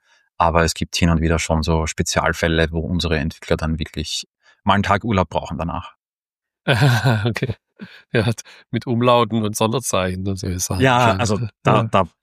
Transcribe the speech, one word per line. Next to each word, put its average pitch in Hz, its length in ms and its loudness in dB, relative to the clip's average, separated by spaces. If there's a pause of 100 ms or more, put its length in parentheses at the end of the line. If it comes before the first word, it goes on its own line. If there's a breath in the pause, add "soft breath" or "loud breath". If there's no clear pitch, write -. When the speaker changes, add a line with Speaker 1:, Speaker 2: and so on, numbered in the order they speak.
(360)
Speaker 1:
aber 82 280 2
es 80 100 0
gibt - 220 -6
hin 87 120 4
und 82 140 2
wieder 82 160 2
schon 80 240 0
so 80 240 0
Spezialfälle, 82 840 0
wo 82 100 -4
unsere 82 380 -2
Entwickler 80 380 -2
dann 80 220 -4
wirklich - 500 -8 (360 soft breath)
mal 95 100 2
einen 101 80 2
Tag 101 220 0
Urlaub 95 260 0
brauchen 80 260 -6
danach. 78 380 -8 (720)
Speaker 2:
<laughs> 117 580 2
Okay. 120 300 -2 (580 loud breath)
Ja, 113 180 2 (400 loud breath)
mit 117 160 -4
Umlauten 117 560 2
und 104 140 -4
Sonderzeichen 95 720 -2
und 98 80 -2
solche 92 220 -6
Sachen. 95 240 -2
Speaker 1:
Ja, 123 300 4
Speaker 2:
Okay. 95 80 -2
Speaker 1:
also 107 180 0 (240)
da, 104 140 2
Speaker 2:
Ja. 107 80 2
Speaker 1:
da 95 240 2 (140)